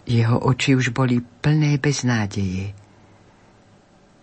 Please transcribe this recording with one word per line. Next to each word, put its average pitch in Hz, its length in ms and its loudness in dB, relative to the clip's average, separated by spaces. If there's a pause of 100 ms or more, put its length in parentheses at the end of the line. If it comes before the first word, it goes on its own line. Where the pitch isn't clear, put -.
Jeho 117 320 2
oči 131 400 2
už 120 160 -2
boli 123 240 0
plné 147 560 0
beznádeje. 104 960 -2 (1500)